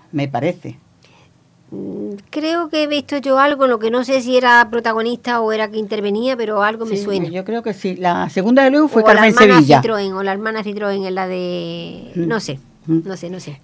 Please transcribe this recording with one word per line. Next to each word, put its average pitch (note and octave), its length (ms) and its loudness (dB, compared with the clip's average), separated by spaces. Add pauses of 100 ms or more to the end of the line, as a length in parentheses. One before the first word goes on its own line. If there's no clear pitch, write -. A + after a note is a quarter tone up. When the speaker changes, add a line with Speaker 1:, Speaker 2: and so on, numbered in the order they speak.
(120)
Speaker 1:
me C#3+ 160 -4
parece. C#3 500 -6 (960)
Speaker 2:
Mm, G3+ 400 -10 (180)
creo D#4+ 400 -4
que D#4 140 -2
he - 20 -2
visto C#4+ 320 -4
yo C4+ 220 0
algo, C4+ 260 2
lo A#3+ 140 2
que A3 100 -2
no B3 140 -2
sé C4 180 0
si B3+ 160 0
era A#3+ 320 6
protagonista A#3 720 -2
o A3 100 0
era G#3+ 160 -2
que G#3+ 100 -10
intervenía, G#3+ 580 -2
pero G#3+ 260 -2
algo A3 240 -2
me A3 100 -4
Speaker 1:
Sí, G3+ 60 -4
Speaker 2:
suena. G3 260 -4
Speaker 1:
yo F#3 160 -8
creo A3+ 180 -6
que A3 120 -6
sí. F#3 220 -6
La F3+ 340 -2
segunda A#3+ 340 2
de C4 60 4
luego D4 180 4
fue A3+ 140 2
Speaker 2:
O A3 60 4
la G#3+ 60 8
Speaker 1:
Carmen G#3+ 200 6
Speaker 2:
hermana G#3+ 220 8
Speaker 1:
Sevilla. C#3+ 260 8
Speaker 2:
Citroën, G3+ 320 -2
o F#3+ 80 -4
la G3 100 0
hermana A3 300 -4
Citroën G3+ 440 -4
en F#3 80 -6
la F#3+ 120 -4
de, F3 880 -8
Speaker 1:
Mm. E3+ 140 -2
Speaker 2:
no G#3+ 120 -2
sé, C#3 180 -8 (280)
Speaker 1:
Mm. D#3+ 180 2
Speaker 2:
no F#3+ 140 -8
sé, E3+ 100 -10
no F#3 120 -12
sé. D3 240 -16